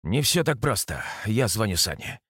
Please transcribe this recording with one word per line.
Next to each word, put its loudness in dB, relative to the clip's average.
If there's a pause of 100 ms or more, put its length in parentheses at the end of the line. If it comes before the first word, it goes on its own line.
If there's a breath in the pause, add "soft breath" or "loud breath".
«Не 0
всё 4
так 0
просто. -2 (200 loud breath)
Я 2
звоню 0
Сане». -4